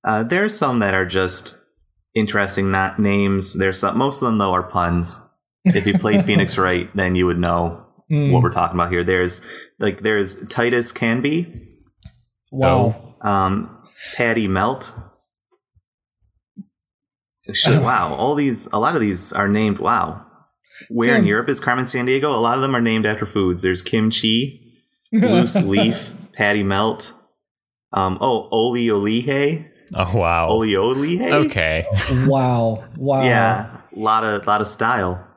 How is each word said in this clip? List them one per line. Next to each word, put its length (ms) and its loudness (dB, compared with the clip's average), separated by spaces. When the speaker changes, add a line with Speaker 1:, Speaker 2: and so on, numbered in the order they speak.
Speaker 1:
Uh, 180 0
there 200 0
are 60 0
some 300 0
that 140 2
are 120 2
just 520 -2
interesting, 560 0
not 300 0
names. 580 0
There's 220 0
some, 180 0
most 240 0
of 40 -2
them, 140 0
though, 120 2
are 180 0
puns. 560 -2
If 240 4
you 100 2
played 280 2
Speaker 2:
<laughs> 0 -
Speaker 1:
Phoenix 320 2
Wright, 360 0
then 220 0
you 120 4
would 120 0
know 460 -2
Speaker 2:
Mm. 220 2
Speaker 1:
what 100 6
we're 80 2
talking 240 -2
about 160 0
here. 120 0
There's, 420 0
like, 220 -4
there's 460 -2
Titus 440 0
Canby. 880 -4
Speaker 2:
Wow. 720 0
Speaker 1:
Um, 560 -2
Patty 320 0
Melt. 460 -2
Shit, 280 4
Speaker 2:
<laughs> 20 0
Speaker 1:
wow. 320 0
All 200 0
these, 320 -2
a 120 -4
lot 160 0
of 60 0
these 320 -2
are 140 0
named, 320 0
wow. 460 -2
Where 260 0
in 60 4
Speaker 2:
Tim. 60 4
Speaker 1:
Europe 220 0
is 100 -2
Carmen 260 -2
Sandiego? 400 0
A 140 0
lot 160 2
of 60 -2
them 140 0
are 60 2
named 240 2
after 200 -2
foods. 380 0
There's 180 0
kimchi, 1000 -2
loose 440 2
Speaker 2:
<laughs> 80 4
Speaker 1:
leaf, 480 0
Patty 300 0
Melt, 500 -2
um, 280 0
oh, 300 0
Oli 360 0
Olihe. 800 0
Speaker 3:
Oh, 220 -2
wow. 320 2
Speaker 1:
Oli 240 2
Olihe? 580 0
Speaker 3:
Okay. 400 -2
Speaker 2:
Wow. 580 0
Wow. 260 0
Speaker 1:
Yeah, 540 0
a 40 -14
lot 240 2
of, 240 -2
lot 140 2
of 60 -2
style. 580 -2